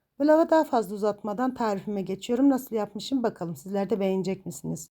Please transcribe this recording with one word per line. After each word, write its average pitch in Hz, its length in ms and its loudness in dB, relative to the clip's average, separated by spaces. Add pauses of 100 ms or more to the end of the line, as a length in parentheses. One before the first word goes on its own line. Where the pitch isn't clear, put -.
(200)
Ve 277 60 2
lava 320 240 6
daha 320 140 6
fazla 220 320 -2
uzatmadan 208 580 -2
tarifime 208 480 -2
geçiyorum. 240 480 2
Nasıl 254 260 0
yapmışım 214 480 -4
bakalım, 175 320 -4
sizler 196 340 -4
de 214 100 0
beğenecek 190 460 -2
misiniz? 165 480 -10